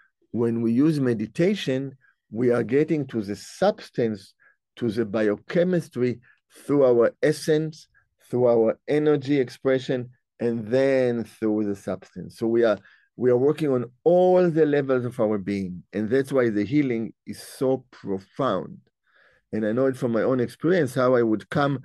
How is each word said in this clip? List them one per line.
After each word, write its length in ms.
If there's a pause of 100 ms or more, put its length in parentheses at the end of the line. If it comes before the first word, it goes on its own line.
(300)
when 320
we 100
use 260
meditation, 1000 (340)
we 200
are 120
getting 460
to 120
the 160
substance, 1000 (420)
to 140
the 140
biochemistry 1160 (440)
through 200
our 380
essence, 680 (400)
through 200
our 300 (100)
energy 500
expression, 720 (280)
and 300
then 560
through 400
the 120
substance. 600
So 80
we 180
are, 140 (380)
we 140
are 60
working 340
on 200 (140)
all 440
the 160
levels 400
of 140
our 200
being. 440 (100)
And 160
that's 240
why 160
the 160
healing 480 (140)
is 160
so 480
profound. 880 (760)
And 140
I 60
know 140
it 100
from 160
my 100
own 160
experience, 560
how 220
I 60
would 280
come 340